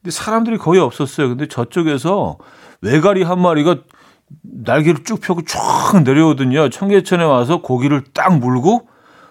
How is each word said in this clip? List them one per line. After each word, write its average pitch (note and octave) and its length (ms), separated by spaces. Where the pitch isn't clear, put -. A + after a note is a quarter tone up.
근데 F3 100
사람들이 A3+ 460
거의 F3 220
없었어요. C#3 480
근데 B2+ 200
저쪽에서 D3 880
외가리 D#3 400
한 F3+ 200
마리가 E3 400
날개를 D3 640
쭉 - 160
펴고 E3+ 240
쫙 - 600
내려오더니요. C#3 680
청계천에 F#3 560
와서 C#3+ 360
고기를 C3+ 520
딱 E3 260
물고 B2+ 480